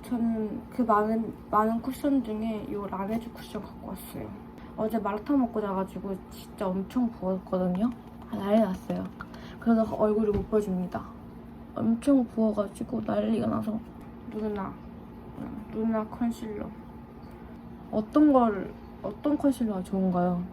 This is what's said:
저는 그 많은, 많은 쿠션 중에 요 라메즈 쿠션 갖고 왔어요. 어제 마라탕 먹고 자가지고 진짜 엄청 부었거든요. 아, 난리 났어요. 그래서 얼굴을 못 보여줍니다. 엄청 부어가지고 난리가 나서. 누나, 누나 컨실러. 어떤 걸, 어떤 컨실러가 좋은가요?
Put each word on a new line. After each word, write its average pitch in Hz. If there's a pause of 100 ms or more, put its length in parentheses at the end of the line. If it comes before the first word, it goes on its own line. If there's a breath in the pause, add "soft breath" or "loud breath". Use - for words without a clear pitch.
저는 226
그 -
많은, 220 (160)
많은 220
쿠션 269
중에 220
요 202
라메즈 196
쿠션 -
갖고 -
왔어요. 208 (460 loud breath)
어제 220
마라탕 214
먹고 233
자가지고 190 (140)
진짜 -
엄청 196
부었거든요. 185 (400)
아, 226
난리 202
났어요. 185 (520 loud breath)
그래서 226 (120)
얼굴을 214
못 190
보여줍니다. 190 (680)
엄청 233
부어가지고 220
난리가 214
나서. 220 (520)
누나, 214 (1000)
누나 220
컨실러. 220 (1200)
어떤 285
걸, 226 (280)
어떤 285
컨실러가 233
좋은가요? 180